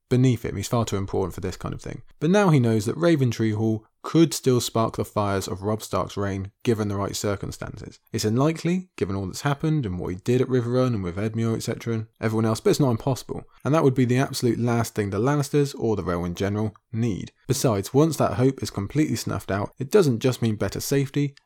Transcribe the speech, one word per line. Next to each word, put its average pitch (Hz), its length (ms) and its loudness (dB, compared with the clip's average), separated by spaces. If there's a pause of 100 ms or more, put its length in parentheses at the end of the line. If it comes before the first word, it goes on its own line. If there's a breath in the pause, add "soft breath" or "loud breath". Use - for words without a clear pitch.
beneath 127 380 4
him, - 100 -6
he's 101 120 -6
far 117 180 0
too 101 120 -4
important 95 360 -2
for 95 80 -12
this 90 160 -6
kind 90 160 -6
of - 80 -12
thing. - 220 -12 (160)
But 151 100 0
now 196 200 4
he 156 100 8
knows 113 260 4
that 117 100 -2
Raventree 131 600 2
Hall 110 320 0 (160)
could 160 320 4
still 123 260 2
spark - 360 -2
the 113 60 0
fires 101 440 -2
of 95 160 -8
Robb 107 180 -2
Stark's 98 340 -4
reign 98 360 -4 (120)
given 107 260 0
the 98 60 -4
right 98 200 -4
circumstances. - 840 -8 (140)
It's 107 100 -4
unlikely, 160 720 0
given 98 180 -2
all 98 100 -4
that's - 160 -10
happened 151 420 -2
and 92 140 -4
what 85 120 -6
he 90 80 -6
did 123 240 2
at 127 60 0
Riverrun 123 460 0
and 98 100 -2
with 87 140 -6
Edmure, 113 380 -2
et 113 80 -4
cetera, 117 320 -4
and 110 120 -6 (140)
everyone 110 240 0
else, 113 140 0
but - 100 2
it's 185 100 4
not 143 120 4
impossible. - 540 -4 (180 soft breath)
And 131 100 0
that 160 100 4
would 131 120 4
be 131 100 4
the 123 140 2
absolute 131 400 0
last 117 340 0
thing 101 160 -2
the 101 80 -4
Lannisters, 139 600 0
or 110 160 0
the 98 80 -2
realm 87 200 0
in 87 120 -4
general, 101 400 -2 (200)
need. 110 360 -2 (160)
Besides, 110 460 0
once 151 240 4
that 113 160 2
hope 131 300 2
is - 60 -4
completely 127 460 -2
snuffed 107 360 -4
out, 98 260 -4
it 131 140 -8
doesn't 147 280 4
just 123 220 0
mean 113 140 2
better 104 240 -4
safety, 139 560 -2 (100)